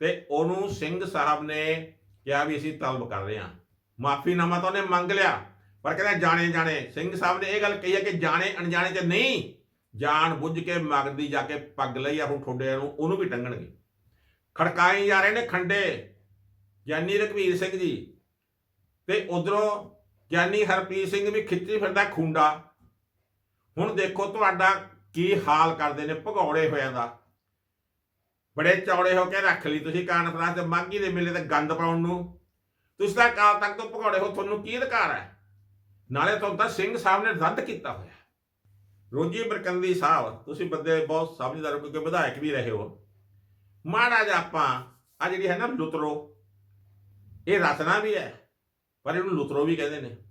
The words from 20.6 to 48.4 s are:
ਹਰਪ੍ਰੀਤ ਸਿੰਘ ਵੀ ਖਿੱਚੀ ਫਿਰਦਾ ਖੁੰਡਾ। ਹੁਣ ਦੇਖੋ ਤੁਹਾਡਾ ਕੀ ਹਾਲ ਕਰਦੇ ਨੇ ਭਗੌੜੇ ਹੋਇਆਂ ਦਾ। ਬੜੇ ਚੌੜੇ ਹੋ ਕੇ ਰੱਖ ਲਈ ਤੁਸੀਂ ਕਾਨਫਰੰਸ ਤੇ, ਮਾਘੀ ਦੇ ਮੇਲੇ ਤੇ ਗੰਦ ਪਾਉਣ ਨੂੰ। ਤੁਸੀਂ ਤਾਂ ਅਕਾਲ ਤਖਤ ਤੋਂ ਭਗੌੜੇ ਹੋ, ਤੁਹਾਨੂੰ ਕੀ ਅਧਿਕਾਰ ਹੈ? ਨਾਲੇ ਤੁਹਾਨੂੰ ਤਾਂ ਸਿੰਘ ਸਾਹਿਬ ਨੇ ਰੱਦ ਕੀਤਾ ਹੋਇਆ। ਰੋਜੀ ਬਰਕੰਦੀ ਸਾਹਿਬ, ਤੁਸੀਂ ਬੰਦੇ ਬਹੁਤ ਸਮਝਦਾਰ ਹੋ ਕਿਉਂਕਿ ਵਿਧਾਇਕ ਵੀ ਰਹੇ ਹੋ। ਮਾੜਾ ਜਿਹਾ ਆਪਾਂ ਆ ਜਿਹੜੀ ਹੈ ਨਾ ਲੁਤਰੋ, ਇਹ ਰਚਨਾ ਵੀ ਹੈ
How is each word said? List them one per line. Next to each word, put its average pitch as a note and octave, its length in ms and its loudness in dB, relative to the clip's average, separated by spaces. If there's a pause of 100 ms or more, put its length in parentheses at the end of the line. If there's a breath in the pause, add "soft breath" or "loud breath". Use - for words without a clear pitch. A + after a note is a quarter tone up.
ਹਰਪ੍ਰੀਤ F#3+ 440 0
ਸਿੰਘ G3+ 220 0
ਵੀ G#3+ 120 -2
ਖਿੱਚੀ G#3+ 360 -2
ਫਿਰਦਾ G3+ 280 2
ਖੁੰਡਾ। D#3 560 2 (1120)
ਹੁਣ G#3 180 -2
ਦੇਖੋ F#3+ 320 -2
ਤੁਹਾਡਾ G3 440 4 (440)
ਕੀ F3+ 320 2
ਹਾਲ D#3 300 4
ਕਰਦੇ D3 300 -2
ਨੇ D#3 100 -2
ਭਗੌੜੇ D#3+ 520 0
ਹੋਇਆਂ C3+ 240 -2
ਦਾ। A#2 260 -6 (1400)
ਬੜੇ E3 200 4
ਚੌੜੇ F#3 400 4
ਹੋ F#3 80 6
ਕੇ F#3+ 160 -2
ਰੱਖ F#3+ 260 2
ਲਈ D3+ 120 0
ਤੁਸੀਂ D#3+ 280 -4
ਕਾਨਫਰੰਸ E3+ 500 0
ਤੇ, F3 60 -2
ਮਾਘੀ F3+ 360 -2
ਦੇ G3 100 -2
ਮੇਲੇ F3 240 0
ਤੇ F3 140 -2
ਗੰਦ D3+ 260 0
ਪਾਉਣ E3+ 280 0
ਨੂੰ। F3 400 -4 (600)
ਤੁਸੀਂ G3+ 140 0
ਤਾਂ A#3+ 140 6
ਅਕਾਲ G#3 320 4
ਤਖਤ G3+ 180 -2
ਤੋਂ A3 100 -8
ਭਗੌੜੇ G#3+ 300 0
ਹੋ, G3 100 0
ਤੁਹਾਨੂੰ G3+ 340 -4
ਕੀ A3+ 160 -6
ਅਧਿਕਾਰ A#3 340 0
ਹੈ? G2+ 240 -10 (760)
ਨਾਲੇ E3+ 280 2
ਤੁਹਾਨੂੰ G3+ 200 -2
ਤਾਂ A3 100 2
ਸਿੰਘ G#3+ 280 -2
ਸਾਹਿਬ G3+ 280 4
ਨੇ A3 80 2
ਰੱਦ D#3+ 280 0
ਕੀਤਾ - 320 -8
ਹੋਇਆ। F#2+ 200 -14 (1000)
ਰੋਜੀ E3+ 300 -2
ਬਰਕੰਦੀ F#3 520 -2
ਸਾਹਿਬ, D3 500 0
ਤੁਸੀਂ D#3 220 -6
ਬੰਦੇ D#3+ 400 0
ਬਹੁਤ D#3+ 300 -2
ਸਮਝਦਾਰ D#3 380 -4
ਹੋ D3 60 -4
ਕਿਉਂਕਿ D3 200 -8
ਵਿਧਾਇਕ D3+ 380 -2
ਵੀ D3+ 140 -2
ਰਹੇ A#2+ 180 -2
ਹੋ। G#2+ 360 -8 (800)
ਮਾੜਾ A3+ 400 2
ਜਿਹਾ G3 140 2
ਆਪਾਂ D#3+ 280 0 (540)
ਆ E3 80 0
ਜਿਹੜੀ F#3 200 -2
ਹੈ F3+ 100 0
ਨਾ A#3+ 100 -2
ਲੁਤਰੋ, D3+ 680 -4 (1120)
ਇਹ F#3+ 140 4
ਰਚਨਾ D#3+ 380 2
ਵੀ G#3+ 180 0
ਹੈ C3+ 160 -6 (760)